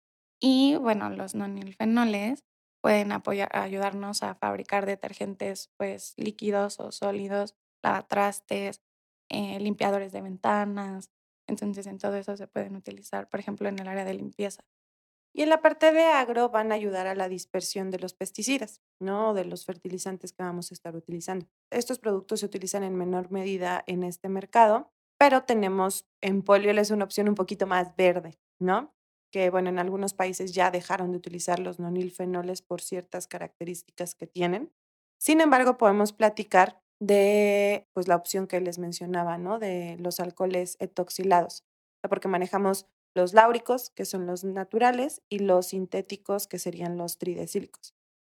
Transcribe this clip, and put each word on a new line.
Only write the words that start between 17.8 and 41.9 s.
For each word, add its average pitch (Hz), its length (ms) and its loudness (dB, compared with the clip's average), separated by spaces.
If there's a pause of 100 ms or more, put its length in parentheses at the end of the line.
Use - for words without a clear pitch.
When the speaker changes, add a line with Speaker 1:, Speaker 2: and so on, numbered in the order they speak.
Speaker 2:
de 185 80 -6
los 185 140 -8
pesticidas, 220 720 -6 (180)
¿no? 208 340 0
De 185 100 -2
los 175 200 -10
fertilizantes 180 680 -10
que - 100 -12
vamos 175 280 -6
a 180 40 -16
estar 170 220 -12
utilizando. 170 500 -8 (240)
Estos 240 280 -2
productos 208 420 -2
se 202 60 -4
utilizan 196 360 -6
en 190 140 -4
menor 180 340 -2
medida 185 560 -4
en 180 160 -4
este 180 260 -6
mercado, 214 600 4 (280)
pero 262 260 8
tenemos 190 600 0 (160)
en 196 200 0
polioles 208 480 6
una 208 140 0
opción 202 240 0
un 208 60 4
poquito 190 320 -2
más 180 300 0
verde, 175 420 2 (220)
¿no? 202 340 0 (360)
Que, 185 200 2
bueno, 185 180 2
en 180 100 -2
algunos 190 340 -2
países 185 400 -4
ya 180 180 4
dejaron 180 420 -2
de 180 60 -4
utilizar 175 420 -4
los 180 180 -8
nonilfenoles 180 840 -4
por 175 200 -8
ciertas 180 460 -8
características 175 880 -10
que - 120 -14
tienen. 180 460 -2 (460)
Sin 311 220 4
embargo, 254 380 4
podemos 208 340 4
platicar 208 720 2 (180)
de, 202 920 4
pues, 180 160 -4
la 175 80 4
opción 185 320 -4
que 180 120 -2
les 175 180 -4
mencionaba, 175 600 -4
¿no? 196 220 -4
De 175 400 -6
los 175 180 -4
alcoholes 180 640 -4
etoxilados, 185 800 0
o - 400 -20